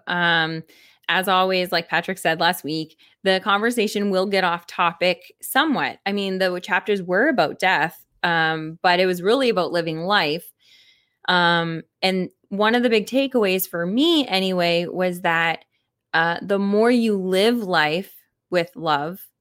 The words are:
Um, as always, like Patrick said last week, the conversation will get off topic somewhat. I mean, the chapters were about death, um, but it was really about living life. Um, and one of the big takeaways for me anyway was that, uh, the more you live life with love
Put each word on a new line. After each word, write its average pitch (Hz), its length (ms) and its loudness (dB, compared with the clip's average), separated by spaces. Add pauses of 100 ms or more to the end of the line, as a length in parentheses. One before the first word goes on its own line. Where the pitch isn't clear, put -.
Um, 165 560 0 (460)
as 185 200 0
always, 185 440 2
like 170 180 -2
Patrick 170 300 -2
said 165 200 0
last 175 240 0
week, 156 320 -8 (280)
the 190 200 2
conversation 208 680 0
will 185 160 0
get 196 160 0
off 175 240 -2
topic 175 720 -2
somewhat. 247 640 -2
I 196 60 -2
mean, 196 260 -4
the 180 220 0
chapters 185 420 -2
were 185 260 2
about 208 300 0
death, 175 480 0 (160)
um, 160 640 -2
but 175 160 4
it 190 80 4
was 180 160 -2
really 247 260 2
about 180 220 0
living 165 340 -2
life. 180 480 -2 (720)
Um, 170 540 2 (220)
and 185 260 0 (200)
one 208 260 0
of 240 80 2
the 247 80 2
big 214 160 2
takeaways 233 600 0
for 170 200 -6
me 285 400 2
anyway 180 580 0
was 180 360 -4
that, 165 440 0 (480)
uh, 165 300 0
the 196 160 0
more 208 320 2
you 226 260 2
live 190 460 2
life 170 500 -2 (380)
with 175 240 -2
love 156 520 -4 (140)